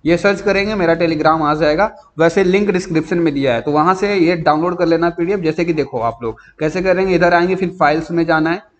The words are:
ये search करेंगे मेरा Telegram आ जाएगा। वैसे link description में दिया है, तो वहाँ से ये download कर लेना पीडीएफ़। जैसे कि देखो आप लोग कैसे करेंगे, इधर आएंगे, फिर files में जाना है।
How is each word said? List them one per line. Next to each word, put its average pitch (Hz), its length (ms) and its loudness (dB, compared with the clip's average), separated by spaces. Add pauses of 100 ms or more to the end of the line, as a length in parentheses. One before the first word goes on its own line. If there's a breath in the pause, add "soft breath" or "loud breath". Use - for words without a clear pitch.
ये 170 120 2
search 202 240 0
करेंगे 202 340 0
मेरा 170 220 2
Telegram 160 440 0
आ 151 140 0
जाएगा। 160 400 0 (240 loud breath)
वैसे 170 240 2
link 196 260 2
description 175 480 -2
में 160 160 0
दिया 135 200 0
है, 117 80 -2
तो 147 100 -4
वहाँ 160 240 2
से 202 200 -2
ये 175 200 2
download 160 420 0
कर 175 80 0
लेना 165 240 2
पीडीएफ़। 180 320 -2
जैसे 165 240 -2
कि 170 80 -2
देखो 139 260 -4
आप 113 240 -4
लोग 113 160 -6 (200 loud breath)
कैसे 160 220 -2
करेंगे, 185 340 0
इधर 175 180 4
आएंगे, 175 220 2
फिर 185 140 -4 (100)
files 160 320 0
में 165 140 0
जाना 160 240 0
है। 180 140 -6 (160)